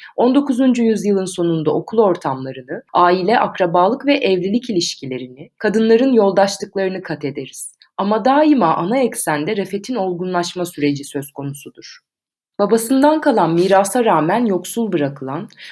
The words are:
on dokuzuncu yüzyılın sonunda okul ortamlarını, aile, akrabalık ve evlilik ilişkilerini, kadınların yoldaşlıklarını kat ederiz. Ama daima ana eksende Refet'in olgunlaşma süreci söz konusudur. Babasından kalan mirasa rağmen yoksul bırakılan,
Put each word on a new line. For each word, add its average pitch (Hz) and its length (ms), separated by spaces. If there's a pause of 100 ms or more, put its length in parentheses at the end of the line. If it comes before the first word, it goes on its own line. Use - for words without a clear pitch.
(160)
on 247 180
dokuzuncu 262 480
yüzyılın 202 420
sonunda 165 460
okul 147 280
ortamlarını, 139 840 (100)
aile, 185 460
akrabalık 180 680
ve 285 80
evlilik 196 560
ilişkilerini, 131 880
kadınların 226 540
yoldaşlıklarını 196 880
kat 151 220
ederiz. 139 500 (220)
Ama 202 280
daima 269 500
ana 196 240
eksende 190 580
Refet'in 202 380
olgunlaşma 180 720
süreci 143 400
söz - 280
konusudur. - 720 (540)
Babasından 262 600
kalan 208 340
mirasa 190 500
rağmen 190 420
yoksul 196 460
bırakılan, 143 560 (240)